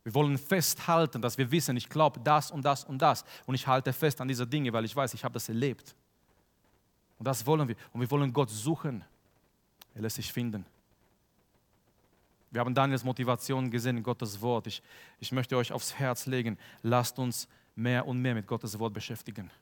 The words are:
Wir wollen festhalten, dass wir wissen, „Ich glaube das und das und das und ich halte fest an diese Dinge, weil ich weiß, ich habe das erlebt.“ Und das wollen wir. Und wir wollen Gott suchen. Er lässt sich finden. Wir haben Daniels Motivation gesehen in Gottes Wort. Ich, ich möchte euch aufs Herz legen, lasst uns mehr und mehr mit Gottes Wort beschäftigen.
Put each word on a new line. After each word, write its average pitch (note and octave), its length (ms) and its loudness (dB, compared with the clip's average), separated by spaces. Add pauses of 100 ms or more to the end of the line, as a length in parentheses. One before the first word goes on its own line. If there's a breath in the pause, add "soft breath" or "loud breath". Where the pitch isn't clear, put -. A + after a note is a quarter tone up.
Wir A2 120 -10
wollen C#3+ 240 4
festhalten, E3 840 2
dass A#2+ 160 0
wir B2+ 140 2
wissen, C#3+ 240 2
„Ich - 140 -4
glaube D3+ 320 4
das D3+ 300 4
und C3+ 120 -6
das C#3+ 220 2
und C3+ 160 -4
das D3+ 220 4 (220 loud breath)
und C3 80 -2
ich B2+ 140 -2
halte C3 240 4
fest C#3+ 300 0
an C3 80 -4
diese B2 180 -2
Dinge, C3+ 240 0
weil A2+ 140 0
ich A2 100 -6
weiß, C3+ 180 0
ich A#2 100 -10
habe B2 100 -4
das A#2+ 160 -6
erlebt.“ A#2+ 440 -2 (1300)
Und A2+ 60 -10
das B2+ 200 0
wollen D3+ 220 4
wir. A#2 80 -2 (160 loud breath)
Und A#2 80 -6
wir B2 100 0
wollen C#3+ 220 2
Gott B2+ 180 2
suchen. A2 540 -4 (880)
Er - 80 -10
lässt A2 140 -4
sich - 160 -6
finden. A2 340 -4 (1800)
Wir A#2 120 -2
haben B2 120 2
Daniels C3+ 300 2
Motivation B2+ 680 0
gesehen A#2+ 280 0
in A2 60 -4
Gottes G#2+ 380 -6
Wort. A#2 260 0
Ich, - 140 -8 (380 loud breath)
ich B2+ 140 -8
möchte B2+ 240 0
euch A#2+ 140 0
aufs - 220 -6
Herz B2+ 320 -2
legen, A#2+ 320 -2 (240 loud breath)
lasst B2 380 2
uns B2 280 -4 (280 soft breath)
mehr B2 320 0
und B2+ 140 -2
mehr B2+ 120 2
mit G#2+ 140 -4
Gottes G#2+ 320 -6
Wort A2+ 140 -2
beschäftigen. G2 580 -10 (100)